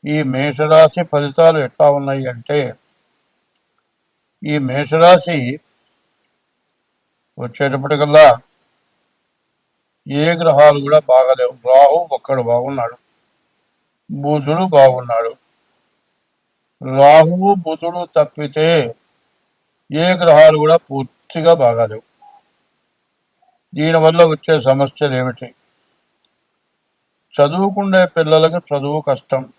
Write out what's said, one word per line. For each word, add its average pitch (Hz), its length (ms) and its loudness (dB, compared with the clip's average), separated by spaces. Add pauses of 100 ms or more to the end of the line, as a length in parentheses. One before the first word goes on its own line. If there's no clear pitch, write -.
ఈ 151 160 -4
మేషరాశి 147 800 0 (100)
ఫలితాలు 156 460 0
ఎట్లా 143 320 0
ఉన్నాయి 139 380 -4
అంటే, 123 460 -8 (1700)
ఈ 151 140 -4
మేషరాశి 147 1000 0 (1800)
వచ్చేటప్పటికల్లా 143 1000 2 (1700)
ఏ 147 260 -4
గ్రహాలు 147 480 2
కూడా 143 180 0
బాగాలేవు. 127 680 0
రాహు 143 440 4
ఒక్కడు 131 300 -6
బాగున్నాడు, 120 540 -6 (1120)
బుధుడు 147 540 -4 (120)
బాగున్నాడు. 123 600 0 (1600)
రాహువు 160 560 4
బుధుడు 170 640 -8
తప్పితే 151 800 -2 (960)
ఏ 170 300 -2
గ్రహాలు 156 360 6
కూడా 156 180 2
పూర్తిగా 160 800 -4
బాగాలేవు. 117 480 -2 (1700)
దీనివల్ల 160 500 2
వచ్చే 156 360 -2
సమస్యలు 135 540 -2
ఏమిటి? 127 400 -8 (1800)
చదువుకుండే 190 720 0
పిల్లలకు 160 520 -2
చదువు 147 420 -8
కష్టం. 131 580 -8